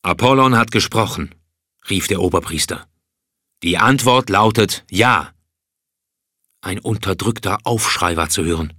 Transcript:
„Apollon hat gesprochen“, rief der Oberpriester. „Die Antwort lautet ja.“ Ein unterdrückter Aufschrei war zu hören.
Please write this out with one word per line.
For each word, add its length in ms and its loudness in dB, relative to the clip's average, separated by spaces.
„Apollon 540 4
hat 160 0
gesprochen“, 600 -2
rief 200 -4
der 120 -2
Oberpriester. 680 -4
„Die 160 0
Antwort 520 2
lautet 600 2
ja.“ 420 2
Ein 200 -8
unterdrückter 840 -4
Aufschrei 540 -2
war 120 -2
zu 160 -2
hören. 340 -2